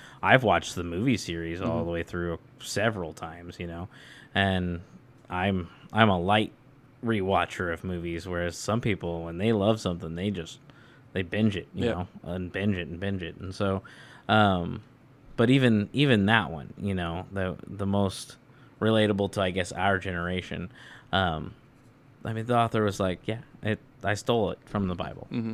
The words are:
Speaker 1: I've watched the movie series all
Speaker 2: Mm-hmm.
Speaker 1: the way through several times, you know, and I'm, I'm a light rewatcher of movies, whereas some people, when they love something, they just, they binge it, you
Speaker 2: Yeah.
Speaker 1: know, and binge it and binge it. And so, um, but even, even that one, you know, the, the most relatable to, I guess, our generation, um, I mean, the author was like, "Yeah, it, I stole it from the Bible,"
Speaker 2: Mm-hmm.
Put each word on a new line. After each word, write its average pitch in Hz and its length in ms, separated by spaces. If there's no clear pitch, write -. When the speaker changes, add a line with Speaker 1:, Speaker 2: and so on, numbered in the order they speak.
Speaker 1:
I've 123 220
watched 90 320
the 90 80
movie 95 340
series 85 440
all 85 160
Speaker 2:
Mm-hmm. 85 80
Speaker 1:
the 85 60
way 85 120
through 85 360
several 101 540
times, 87 460
you 90 60
know, 85 220
and 90 460
I'm, 92 400
I'm 110 180
a 92 100
light 101 320
rewatcher 95 680
of 80 100
movies, 85 440
whereas 87 300
some 110 240
people, 87 420
when 85 140
they 110 160
love 107 260
something, 85 360
they 92 160
just, 90 280
they 95 80
binge 101 340
it, 87 180
you 87 120
Speaker 2:
Yeah. 120 60
Speaker 1:
know, 90 160
and 90 280
binge 98 240
it 87 120
and 85 120
binge 98 220
it. 82 160
And 95 160
so, 95 300
um, 95 540
but 117 140
even, 120 420
even 123 320
that 107 260
one, 76 300
you 101 140
know, 85 360
the, 95 240
the 98 180
most 98 520
relatable 104 520
to, 104 80
I 92 100
guess, 90 200
our 98 280
generation, 90 720
um, 85 400
I 113 80
mean, 110 140
the 120 100
author 113 260
was 101 160
like, 92 260
"Yeah, 110 140
it, 104 180
I 101 120
stole 110 360
it - 140
from 101 220
the 90 80
Bible," - 360
Speaker 2:
Mm-hmm. 113 220